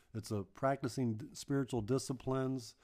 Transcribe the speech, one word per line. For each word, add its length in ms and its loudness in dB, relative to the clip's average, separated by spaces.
It's 180 -4
a 120 0
practicing 720 0
d-, 180 -8
spiritual 480 0
disciplines. 1040 0